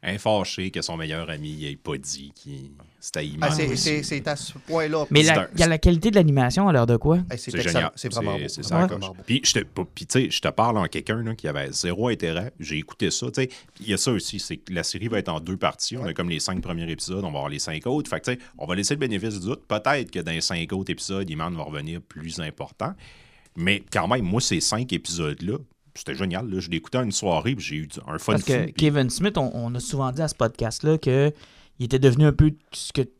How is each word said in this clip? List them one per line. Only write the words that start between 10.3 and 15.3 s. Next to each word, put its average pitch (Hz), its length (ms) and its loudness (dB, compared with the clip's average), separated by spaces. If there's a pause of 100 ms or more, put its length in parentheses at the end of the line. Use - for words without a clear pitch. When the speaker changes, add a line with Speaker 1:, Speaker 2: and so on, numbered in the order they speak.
Speaker 1:
je - 80 0
te - 80 0
parle 110 300 4
en 92 80 2
quelqu'un, 107 360 -2
là, 113 140 -4
qui - 140 -4
avait 69 240 -4
zéro 92 340 -2
intérêt. 90 540 -2
J'ai 78 160 -6
écouté 78 340 -2
ça, - 160 -4
tu 135 140 -2
sais. 131 60 0
Puis - 360 -16
il 104 60 -10
y 101 40 2
a 92 40 0
ça - 160 0
aussi, 98 260 -4
c'est - 160 -8
que - 180 -12
la 85 100 -2
série 110 260 -4
va 110 100 0
être - 80 -4
en 80 140 -4